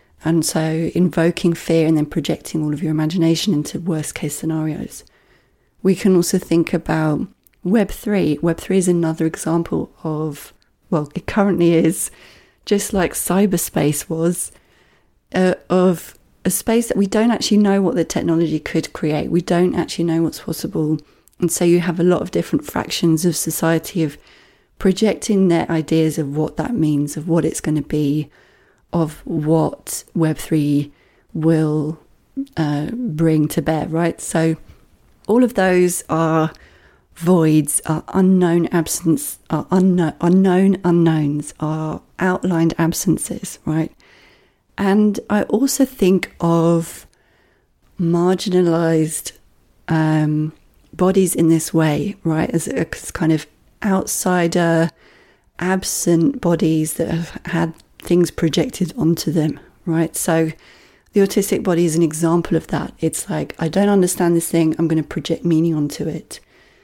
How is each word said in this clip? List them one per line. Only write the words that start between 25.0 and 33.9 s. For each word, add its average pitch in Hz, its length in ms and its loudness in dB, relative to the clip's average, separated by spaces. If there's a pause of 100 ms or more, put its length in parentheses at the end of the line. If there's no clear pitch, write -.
their 165 220 0
ideas 160 480 0
of 143 160 -4
what 151 220 -4
that 196 180 -4
means, 147 420 0
of 156 120 -8
what 160 160 2
it's - 160 -4
gonna 151 220 -2
be, 151 480 -2 (640)
of 160 320 -2
what 156 800 -2 (100)
Web 156 220 2
three 147 560 0 (400)
will, 156 640 0 (580)
uh, 147 360 -2
bring 160 560 0
to 160 140 -4
bear, 160 260 -2
right? 160 320 -2